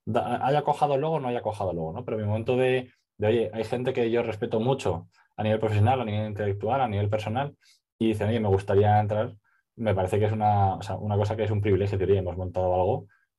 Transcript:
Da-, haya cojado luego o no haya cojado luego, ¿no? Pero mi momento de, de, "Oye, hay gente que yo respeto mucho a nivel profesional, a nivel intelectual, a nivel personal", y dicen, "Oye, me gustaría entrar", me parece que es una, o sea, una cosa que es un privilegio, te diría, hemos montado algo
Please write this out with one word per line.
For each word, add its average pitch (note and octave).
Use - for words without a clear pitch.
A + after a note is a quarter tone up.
Da-, A#2
haya D3
cojado C#3+
luego D#3
o C#3+
no B2+
haya A#2+
cojado G#2
luego, E2+
¿no? A2
Pero A2+
mi G#2+
momento A2+
de, B2+
de, G#2
"Oye, A2+
hay A2+
gente B2
que A#2
yo A#2
respeto A2
mucho A2+
a G#2+
nivel G#2+
profesional, A2
a A#2+
nivel G#2+
intelectual, G#2
a B2+
nivel G#2
personal", A2
y A2+
dicen, G#2
"Oye, A#2
me G#2+
gustaría G2+
entrar", G#2+
me A2
parece F#2+
que G#2+
es G#2+
una, G#2
o F#2
sea, G2
una G#2
cosa G#2
que A2
es G2+
un G#2
privilegio, G2+
te F#2
diría, G2
hemos F2
montado F#2
algo F#2